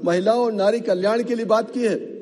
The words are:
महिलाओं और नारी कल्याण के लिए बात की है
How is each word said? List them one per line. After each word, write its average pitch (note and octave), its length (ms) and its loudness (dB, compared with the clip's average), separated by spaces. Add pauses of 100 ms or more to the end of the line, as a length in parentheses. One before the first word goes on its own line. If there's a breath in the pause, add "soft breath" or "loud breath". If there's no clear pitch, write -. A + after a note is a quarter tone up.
महिलाओं G3 400 2
और A3+ 80 0
नारी G#3 280 2
कल्याण G#3 420 0
के A#3+ 120 -4
लिए A3+ 100 -4
बात G#3+ 260 0
की B3+ 100 -6
है - 420 -2